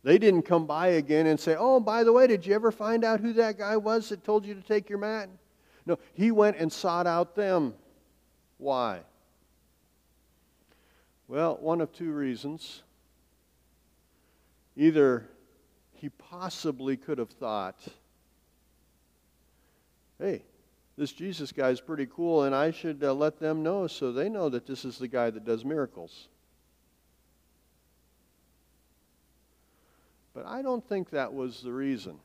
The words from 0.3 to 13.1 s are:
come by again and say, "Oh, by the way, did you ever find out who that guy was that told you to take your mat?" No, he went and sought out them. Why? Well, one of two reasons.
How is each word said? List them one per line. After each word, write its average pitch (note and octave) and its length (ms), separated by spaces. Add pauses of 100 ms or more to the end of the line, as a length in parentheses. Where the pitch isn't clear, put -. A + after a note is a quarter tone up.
come E3+ 220
by D#3 220
again D#3 400
and D#3 120
say, D#3+ 180
"Oh, B3+ 220
by A3+ 240
the A#3 100
way, B3+ 140
did G#3 180
you G3 100
ever A3 160
find A3+ 320
out A3 160
who A3+ 140
that A3 240
guy G#3 180
was A3 340
that G3+ 140
told G#3+ 220
you G#3 80
to F#3+ 80
take G3+ 280
your G3+ 100
mat?" G#3 300 (560)
No, E3+ 140 (140)
he G#3+ 180
went G#3 260
and D#3+ 140
sought F3 360
out F3 280
them. F#3 380 (840)
Why? B2 440 (2250)
Well, D3 300
one E3 240
of D3 100
two E3+ 200
reasons. C#3+ 720 (1900)